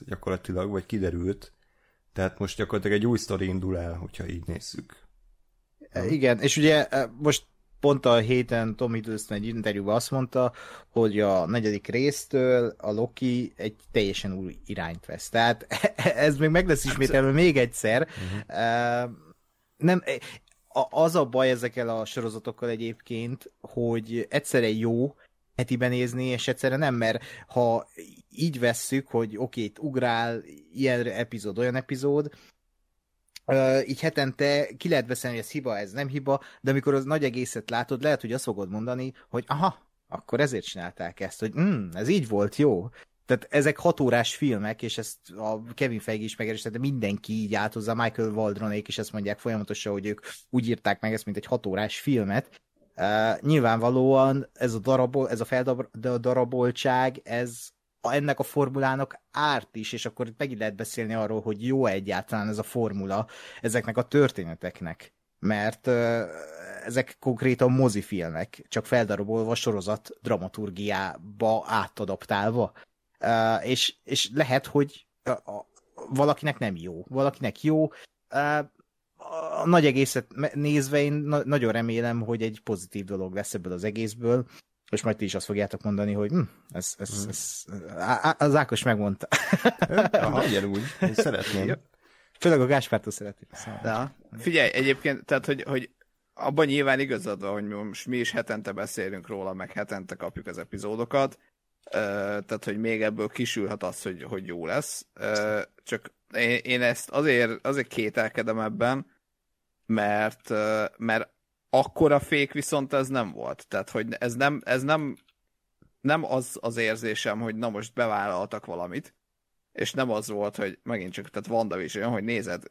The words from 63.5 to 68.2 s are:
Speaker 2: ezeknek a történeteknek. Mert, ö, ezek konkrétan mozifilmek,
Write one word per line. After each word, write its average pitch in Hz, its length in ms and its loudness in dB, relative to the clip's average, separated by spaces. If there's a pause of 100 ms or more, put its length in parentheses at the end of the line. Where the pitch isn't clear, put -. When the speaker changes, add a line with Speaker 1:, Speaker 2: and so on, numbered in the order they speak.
Speaker 2:
ezeknek 117 360 0
a 123 100 4
történeteknek. 90 1080 0 (260)
Mert, 104 480 -2
ö, 117 360 2 (600)
ezek 123 340 -2
konkrétan 127 520 4
mozifilmek, 98 960 0